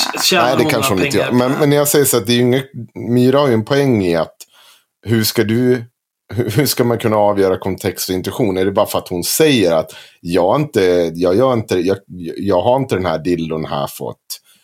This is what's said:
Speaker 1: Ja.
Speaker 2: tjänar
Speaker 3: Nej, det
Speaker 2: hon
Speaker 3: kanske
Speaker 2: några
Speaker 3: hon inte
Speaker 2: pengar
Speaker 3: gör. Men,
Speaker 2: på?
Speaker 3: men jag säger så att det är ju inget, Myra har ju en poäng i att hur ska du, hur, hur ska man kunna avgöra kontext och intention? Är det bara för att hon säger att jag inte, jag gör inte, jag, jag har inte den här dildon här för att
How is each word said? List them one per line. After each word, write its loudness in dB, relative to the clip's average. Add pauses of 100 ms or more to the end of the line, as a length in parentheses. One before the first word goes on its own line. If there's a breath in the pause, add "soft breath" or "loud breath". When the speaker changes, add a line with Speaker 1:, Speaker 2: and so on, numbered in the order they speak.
(140)
Speaker 1:
Ja. -6
Speaker 2:
tjänar 2
Speaker 3:
Nej, 0
det 4
Speaker 2:
hon 0
Speaker 3:
kanske 0
Speaker 2:
några 0
Speaker 3:
hon 2
inte 0
Speaker 2:
pengar 0
Speaker 3:
gör. 2
Men, 0
Speaker 2:
på? -4
Speaker 3:
men 4
jag 2
säger 4
så 0
att -2
det 2
är 2
ju 2
inget, 2 (440)
Myra 4
har 2
ju 2
en 0
poäng 2
i 2
att -2 (680 soft breath)
hur 0
ska 0
du, 0 (480)
hur, -4
hur 0
ska 0
man 0
kunna 0
avgöra 2
kontext -6
och -2
intention? -2
Är 0
det 0
bara 2
för -4
att -6
hon -4
säger 2
att 0 (300 loud breath)
jag 0
inte, 0 (340)
jag 0
gör 2
inte, -2
jag, 0 (400)
jag 0
har 2
inte -2
den -2
här -2
dildon -4
här -6
för -12
att -14 (460)